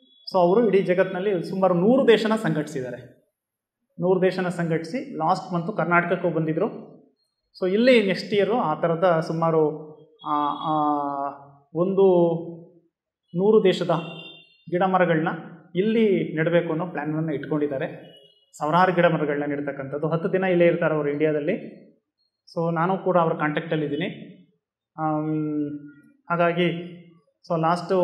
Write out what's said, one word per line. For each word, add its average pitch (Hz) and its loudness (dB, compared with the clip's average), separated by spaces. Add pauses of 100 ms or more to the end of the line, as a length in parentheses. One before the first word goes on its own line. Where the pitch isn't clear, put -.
(340)
so 190 2
ಅವರು 196 4
ಇಡೀ 190 4
ಜಗತ್ತಿನಲ್ಲಿ 180 0
ಸುಮಾರು 185 0
ನೂರು 220 4
ದೇಶನ 214 6
ಸಂಘಟಿಸಿದ್ದಾರೆ. 151 -6 (800)
ನೂರು 180 2
ದೇಶನ 185 0
ಸಂಘಟಿಸಿ 165 -4
last 170 -2
month 165 -4
ಕರ್ನಾಟಕಕ್ಕೂ 175 2
ಬಂದಿದ್ರು. 160 -4 (600)
So 185 0
ಇಲ್ಲಿ 226 4
next 180 -4
year 202 2
ಆ 160 -2
ಥರದ 165 2
ಸುಮಾರು, 160 0 (360)
ಆ, 156 -4 (160)
ಆ, 160 -4 (1000)
ಒಂದು 190 2 (1300)
ನೂರು 208 4
ದೇಶದ 175 2 (800)
ಗಿಡ 175 0
ಮರಗಳನ್ನ 175 2 (480)
ಇಲ್ಲಿ 196 0
ನೆಡಬೇಕು 165 0
ಅನ್ನೋ 160 -4
ಪ್ಲ್ಯಾನನ್ನು 156 -4
ಇಟ್ಕೊಂಡಿದ್ದಾರೆ. 143 -4 (720)
ಸಾವಿರಾರು 170 2
ಗಿಡ 170 4
ಮರಗಳನ್ನ 151 0
ನೆಡ್ತಕ್ಕಂಥದ್ದು. 143 -6
ಹತ್ತು 165 -4
ದಿನ 185 0
ಇಲ್ಲೇ 175 4
ಇರ್ತಾರೆ 170 2
ಅವರು 147 -2
ಇಂಡಿಯಾದಲ್ಲಿ. 151 0 (1040)
So 170 -2
ನಾನು 175 0
ಕೂಡ 180 2
ಅವ್ರ 165 2
ಕಾಂಟ್ಯಾಕ್ಟಲ್ಲಿ 151 -2
ಇದ್ದೀನಿ. 147 -4 (880)
ಆಮ್, 151 -4 (500)
ಹಾಗಾಗಿ 170 2 (840)
so 165 0
last 175 0